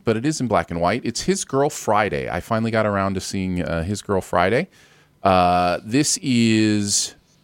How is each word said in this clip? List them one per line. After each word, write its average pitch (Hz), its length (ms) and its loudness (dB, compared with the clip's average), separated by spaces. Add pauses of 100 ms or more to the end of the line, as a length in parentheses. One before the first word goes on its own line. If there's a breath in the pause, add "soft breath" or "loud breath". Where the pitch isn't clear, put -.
but 113 120 2
it 117 80 -6
is 156 160 -2
in 123 60 -2
black 90 240 0
and 85 100 -4
white. 98 220 0
It's 117 180 -4
His - 240 -2
Girl 139 240 0
Friday. 98 600 -2
I 67 100 -4
finally 113 320 -2
got 110 140 0
around 98 300 0
to 92 60 -4
seeing, 92 400 -4
uh, 80 220 -2
His 98 180 -4
Girl 95 200 -2
Friday. 98 480 0 (520 soft breath)
Uh, 87 640 4
this 123 380 0
is, 110 960 2 (280)